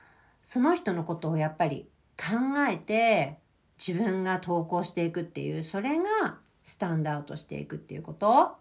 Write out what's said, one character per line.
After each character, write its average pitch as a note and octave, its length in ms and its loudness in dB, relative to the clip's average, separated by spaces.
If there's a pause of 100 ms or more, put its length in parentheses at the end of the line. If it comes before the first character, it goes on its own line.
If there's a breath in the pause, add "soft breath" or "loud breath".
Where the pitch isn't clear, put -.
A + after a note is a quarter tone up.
(440 loud breath)
そ - 160 -4
の D#4 160 6
人 C4+ 180 0
の E3+ 100 -2
こ E3 120 -4
と D#3+ 160 -4
を E3 60 2
や D#3 120 2
っ D#3 80 -12
ぱ E3+ 100 4
り C#3+ 220 -6 (280)
考 - 80 -8 (440)
え F3+ 80 0
て、 G#3 640 2 (440)
自 F3 160 0
分 F#3+ 240 0
が F#3 160 0
投 F3 260 0
稿 F3 180 0
し - 80 -8
て E3+ 140 0
い E3+ 60 -2
く E3+ 100 -4
っ - 20 -4
て D#3 180 -10
い D3 160 -4
う、 D#3+ 60 -4
そ G3 180 -6
れ C#4 160 0
が G4+ 400 0 (260)
ス - 140 -12
タ F3 160 -2
ン D#3+ 80 2
ド D3+ 100 0
ア D3 80 -4
ウ D3 60 -10
ト C#3+ 100 -10
し D#3 100 -12
て D3 140 -10
い D3 60 -8
く D#3 120 -10
っ - 20 -14
て - 160 -14
い - 40 -10
う - 40 -10
こ - 100 -14
と。 E3 280 6
あ、 - 200 0